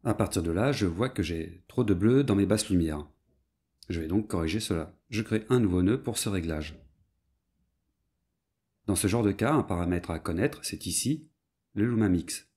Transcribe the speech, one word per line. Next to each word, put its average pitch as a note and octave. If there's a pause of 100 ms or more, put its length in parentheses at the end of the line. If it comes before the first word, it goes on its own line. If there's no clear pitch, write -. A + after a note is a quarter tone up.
À A2
partir F#2+
de E2
là, G#2+
je G#2+
vois F#2
que G2+
j'ai E2+
trop -
de G#2
bleu A#2+
dans G#2+
mes G2
basses G#2+
lumières. D#2+ (800)
Je E2+
vais D#2+
donc G#2
corriger E2+
cela. D#2+ (140)
Je G#2+
crée A2
un B2+
nouveau F2+
nœud A2
pour A2+
ce -
réglage. D#2+ (2000)
Dans F#2+
ce G2+
genre A2+
de G2+
cas, A#2
un C3
paramètre F2
à E2
connaître, -
c'est -
ici, B2+ (420)
le G#2
Luma A2+
Mix. -